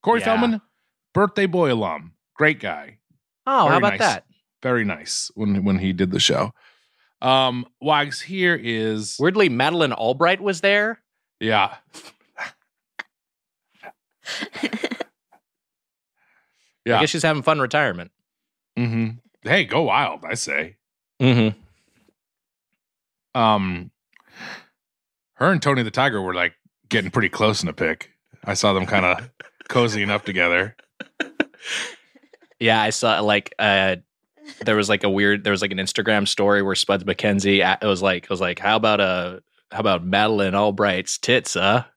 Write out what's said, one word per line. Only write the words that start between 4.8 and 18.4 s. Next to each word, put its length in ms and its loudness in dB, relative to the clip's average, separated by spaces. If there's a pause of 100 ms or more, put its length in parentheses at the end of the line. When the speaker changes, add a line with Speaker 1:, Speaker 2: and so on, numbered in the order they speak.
Speaker 1:
nice 500 -6
when, 300 0
when 140 2
he 140 0
did 180 0
the 100 -2
show. 320 0 (720)
Um, 440 0 (140)
Wags, 420 0
here 380 -2
is 600 -4
Speaker 2:
Weirdly, 300 2
Madeleine 420 2
Albright 480 0
was 220 -4
there. 380 0 (380)
Speaker 1:
Yeah. 420 0
Speaker 2:
<laughs> 40 -20 (4000)
Speaker 1:
Yeah. 120 4
Speaker 2:
I 20 6
guess 100 4
she's 120 -2
having 200 2
fun 180 2
retirement. 500 0 (680)